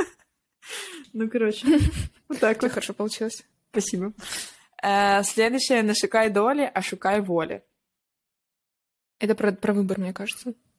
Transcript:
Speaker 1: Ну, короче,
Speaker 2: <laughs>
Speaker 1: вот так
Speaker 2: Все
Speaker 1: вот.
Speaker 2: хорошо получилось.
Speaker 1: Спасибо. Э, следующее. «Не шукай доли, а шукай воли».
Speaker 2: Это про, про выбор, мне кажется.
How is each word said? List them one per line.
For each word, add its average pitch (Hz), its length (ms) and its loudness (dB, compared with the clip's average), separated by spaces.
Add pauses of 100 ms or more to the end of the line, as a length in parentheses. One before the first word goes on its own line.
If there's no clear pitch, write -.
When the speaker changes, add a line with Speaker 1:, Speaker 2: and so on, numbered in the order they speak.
(1120)
Speaker 1:
Ну, 226 160 -4
короче, 220 380 0
Speaker 2:
<laughs> - 640 2
Speaker 1:
вот 285 100 -6
так 220 200 2
Speaker 2:
Все 254 80 2
Speaker 1:
вот. 247 60 0
Speaker 2:
хорошо 202 200 -6
получилось. 220 500 -6 (280)
Speaker 1:
Спасибо. 196 420 -2 (680)
Э, 202 400 4
следующее. 233 580 2
«Не 208 140 2
шукай 220 340 2
доли, 240 420 2
а 190 120 -2
шукай 196 380 0
воли». 170 420 -2 (1600)
Speaker 2:
Это 214 140 2
про, 214 180 0
про 208 220 0
выбор, 190 260 0
мне 185 140 -4
кажется. 220 400 -10 (260)